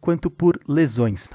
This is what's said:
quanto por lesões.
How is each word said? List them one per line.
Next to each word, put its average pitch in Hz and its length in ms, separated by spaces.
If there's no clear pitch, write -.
quanto 170 300
por - 360
lesões. 120 680